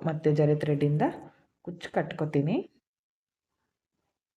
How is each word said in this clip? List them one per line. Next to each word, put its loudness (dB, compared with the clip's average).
ಮತ್ತೆ 0
ಜರಿ 4
ಥ್ರೆಡ್ 0
ಇಂದ 2
ಕುಚ್ಚು -12
ಕಟ್ಕೋತೀನಿ. -2